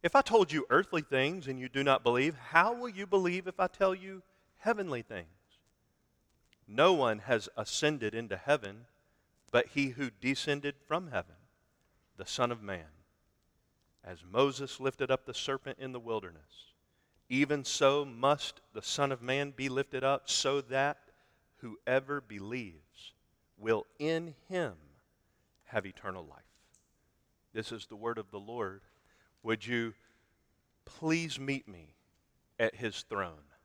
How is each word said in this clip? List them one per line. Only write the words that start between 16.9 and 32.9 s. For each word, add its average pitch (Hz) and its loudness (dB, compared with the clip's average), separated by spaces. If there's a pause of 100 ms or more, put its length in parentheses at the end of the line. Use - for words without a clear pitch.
even 139 0
so 143 4
must 135 0 (140)
the 107 -8
Son 143 0
of 123 -4
Man 139 -2
be 131 -6
lifted 131 -2
up, 135 0
so 139 2
that 135 -2 (460)
whoever 135 -2
believes 101 -12 (440)
will 110 0 (100)
in 160 -2 (100)
him 160 -2 (880)
have 104 -4
eternal 92 -12
life. - -20 (1120)
This 110 -6
is 107 -12
the 110 -18
word 113 -6
of 98 -12
the 104 -10
Lord. 101 -8 (600)
Would 113 -2
you 117 -2 (920)
please 160 -2
meet 135 -4
me 85 -20 (640)
at 113 2
his 110 -6